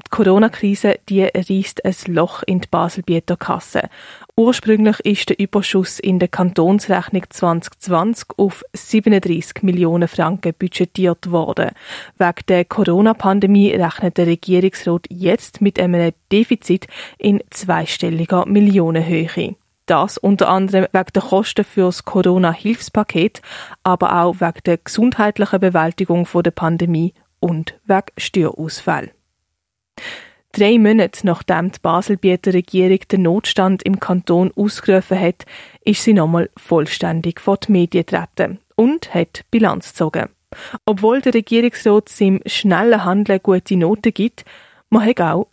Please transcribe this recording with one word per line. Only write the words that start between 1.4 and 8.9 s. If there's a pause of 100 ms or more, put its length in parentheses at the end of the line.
ein (180)
Loch
in
die
Baselbieter
Kasse. (520)
Ursprünglich
ist
der
Überschuss
in
der
Kantonsrechnung
zwanzig
zwanzig
auf
siebenunddreissig